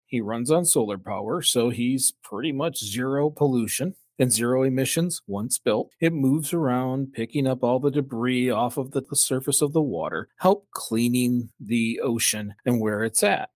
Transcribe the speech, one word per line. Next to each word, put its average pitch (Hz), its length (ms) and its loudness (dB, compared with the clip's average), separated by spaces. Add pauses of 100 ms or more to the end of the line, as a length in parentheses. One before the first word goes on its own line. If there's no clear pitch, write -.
He 120 140 -2
runs 117 280 -4
on 170 160 4
solar 107 320 2
power, 104 460 -6
so 120 260 2
he's 123 440 0 (100)
pretty 123 280 -6
much 156 280 -4
zero 131 500 -2
pollution 135 680 -2 (220)
and 127 140 2
zero 123 320 2
emissions 135 640 0
once 101 320 -4
built. - 400 0
It 165 140 2
moves 143 400 2
around, 131 580 0
picking 135 340 -2
up 127 200 2
all 123 160 2
the 143 100 4
debris 127 580 0
off 117 280 0
of 135 140 -4
the, 139 100 0
the - 160 -10
surface 135 440 0
of 147 120 2
the 160 80 4
water, 82 560 -4
help - 340 2
cleaning 120 800 0 (100)
the 113 400 -2
ocean 110 540 -2 (120)
and 123 140 2
where 107 240 0
it's 113 200 0
at. 202 320 0